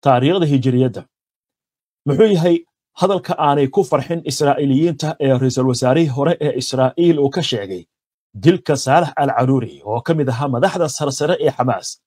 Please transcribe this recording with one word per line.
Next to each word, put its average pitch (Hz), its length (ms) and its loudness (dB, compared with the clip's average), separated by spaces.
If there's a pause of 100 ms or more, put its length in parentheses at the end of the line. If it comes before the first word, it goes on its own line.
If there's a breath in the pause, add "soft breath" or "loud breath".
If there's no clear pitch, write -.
taariikhda 147 420 2
hijriyadda. 127 560 0 (1040)
Muxuu 165 280 4
yahay 170 220 2 (420)
hadalka 185 400 0
aanay 143 300 2
ku 190 160 0
farxin 160 400 -2
Israa'iiliyiinta 143 840 0 (120)
ee 135 180 2
ra'iisul 131 300 0
wasaarihii 131 400 2
hore 143 320 0
ee 147 180 -2
Israa'iil 135 600 0
uu 139 120 2
ka 175 120 -4
sheegay 95 400 -6 (520)
dilka 143 420 2
Saalax 143 400 2
al-Caruuri 127 680 0
oo 110 160 -4
ka 165 140 -4
mid 143 140 0
ahaa 131 200 -4
madaxda 160 400 0
sarsare 147 520 -4
ee 147 100 0
Xamaas? 120 380 -4 (180)